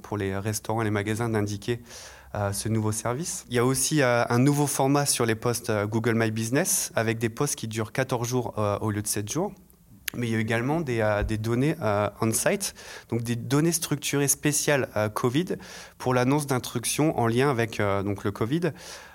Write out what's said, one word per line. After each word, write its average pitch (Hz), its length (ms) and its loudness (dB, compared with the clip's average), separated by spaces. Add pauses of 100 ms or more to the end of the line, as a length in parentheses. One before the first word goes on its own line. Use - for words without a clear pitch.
pour 107 140 -6
les 98 200 -2
restaurants 107 440 -2
et 110 40 2
les 104 60 0
magasins 107 380 0
d'indiquer, 104 520 -2 (520)
euh, 101 180 -2
ce 101 160 -4
nouveau 107 240 0
service. 123 580 -4
Il 120 60 -4
y 120 40 4
a 120 60 4
aussi, 135 360 2
euh, 120 280 4
un 120 100 4
nouveau 143 260 4
format 143 400 2
sur 123 200 2
les 113 100 2
posts, 117 340 -2
euh, 104 160 2
Google 113 300 2
My 113 160 2
Business, 113 640 0
avec 113 240 2
des 117 100 0
posts 143 260 -2
qui - 120 -6
durent 110 240 -4
quatorze 123 360 -2
jours, 120 300 -2
euh, 104 220 0
au 107 120 0
lieu 104 100 -2
de 104 60 -8
sept 104 240 -4
jours. 190 220 -2 (640)
Mais 120 100 -2
il 113 60 0
y - 20 2
a 110 40 2
également 117 400 0
des, 123 220 0
euh, 104 220 4
des 107 140 0
données, 120 440 0
euh, 104 280 2 (120)
on-site, 131 520 0 (360)
donc 117 120 -2
des 117 140 -4
données 143 380 2
structurées 143 560 0
spéciales, 147 680 2
euh, 107 140 2
covid 147 480 0 (400)
pour 127 160 0
l'annonce 135 340 4
d'instructions 135 720 0
en 117 80 4
lien 123 220 4
avec, 113 300 0
euh, 98 220 2
donc 101 220 -2
le 104 80 0
covid, 143 400 -2 (440)